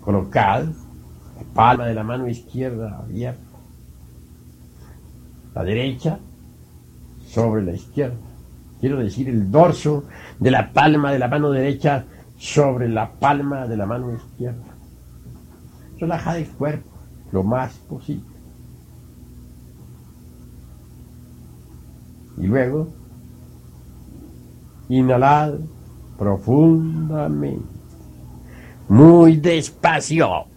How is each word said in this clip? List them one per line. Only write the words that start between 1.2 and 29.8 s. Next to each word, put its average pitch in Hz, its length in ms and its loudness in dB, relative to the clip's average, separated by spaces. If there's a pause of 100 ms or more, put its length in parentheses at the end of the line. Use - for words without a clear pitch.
palma 120 340 4
de 117 80 -2
la 110 100 -6
mano 123 240 -6
izquierda 117 680 -8
abierta, 123 440 -10 (2000)
la 95 120 -6
derecha 127 560 -4 (1040)
sobre 110 380 -2
la 87 80 -6
izquierda. 120 420 -8 (640)
Quiero 135 200 -2
decir, 123 300 -4
el 107 220 -2
dorso 147 540 2 (340)
de 127 140 2
la 113 200 0
palma 147 380 2
de 139 80 0
la 123 80 -2
mano 147 240 0
derecha 135 540 -2 (340)
sobre 127 500 0
la 110 260 -4
palma 143 520 -2
de 113 100 -6
la 101 80 -4
mano 120 300 -6
izquierda. 117 480 -12 (1400)
Relajad 165 400 -4
el 160 120 -6
cuerpo - 380 -6 (440)
lo 92 100 0
más 123 320 -2
posible. - 560 -12 (4000)
Y 90 100 -4
luego, 131 420 0 (2000)
inhalad 131 680 4 (640)
profundamente. 151 1600 0 (1120)
Muy 165 480 10
despacio. 156 1120 0 (100)